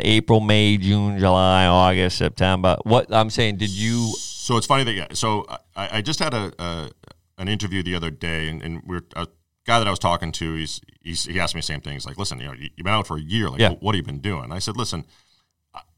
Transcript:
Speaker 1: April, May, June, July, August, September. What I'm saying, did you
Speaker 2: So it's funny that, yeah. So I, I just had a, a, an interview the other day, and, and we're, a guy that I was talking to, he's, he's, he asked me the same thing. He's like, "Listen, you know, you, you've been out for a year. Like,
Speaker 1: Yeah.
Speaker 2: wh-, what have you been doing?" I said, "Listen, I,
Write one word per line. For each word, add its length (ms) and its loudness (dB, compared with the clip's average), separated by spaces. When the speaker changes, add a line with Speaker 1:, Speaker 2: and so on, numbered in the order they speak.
Speaker 1:
April, 340 4
May, 380 4
June, 420 2
July, 480 6
August, 500 4
September. 680 2
What 300 2
I'm 160 4
saying, 280 0
did 120 -2
you 460 -2
Speaker 2:
So 420 -4
it's 80 0
funny 200 2
that, 80 -2
yeah. 200 -6
So 320 -2
I, 220 -6
I 40 0
just 180 -4
had 140 -2
a, 240 -4
a, 320 -8
an 120 -6
interview 340 -2
the 120 -4
other 140 -4
day, 380 -4
and, 160 -8
and 220 -8
we're, 180 -8
a 100 -6
guy 120 4
that 100 2
I 40 0
was 80 -4
talking 320 0
to, 240 -6
he's, 240 -8
he's, 240 -6
he 140 -6
asked 140 -2
me 60 -8
the 80 -6
same 140 -8
thing. 120 -12
He's 140 -12
like, 100 -14
"Listen, 220 -6
you 80 -12
know, 60 -12
you, 220 -14
you've 100 -14
been 80 0
out 140 0
for 100 -6
a 40 -6
year. 280 -2
Like, 100 -2
Speaker 1:
Yeah. 160 6
Speaker 2:
wh-, 80 -10
what 100 0
have 60 0
you 60 -6
been 140 -8
doing?" 320 -6
I 80 -8
said, 160 -6
"Listen, 300 -4
I, 80 -18